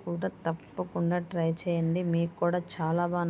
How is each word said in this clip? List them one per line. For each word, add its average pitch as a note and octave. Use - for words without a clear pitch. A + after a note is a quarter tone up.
కూడా F3
తప్పకుండా F3
ట్రై E3
చేయండి, E3+
మీకు E3+
కూడా F3
చాలా E3+
బాగా F3